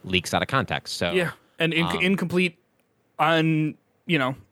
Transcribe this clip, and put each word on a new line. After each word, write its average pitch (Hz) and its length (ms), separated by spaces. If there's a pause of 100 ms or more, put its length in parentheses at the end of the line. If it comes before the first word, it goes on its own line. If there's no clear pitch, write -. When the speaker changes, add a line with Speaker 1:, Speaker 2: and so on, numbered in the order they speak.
Speaker 1:
leaks 90 280
out 87 80
of 82 60
context. 90 500
So, 87 140
Speaker 2:
Yeah, 175 200 (280)
and 165 140
inc-, 170 220
Speaker 1:
um, - 60
Speaker 2:
incomplete, 180 560 (600)
un-, 156 560 (320)
you 160 100
know 135 160 (180)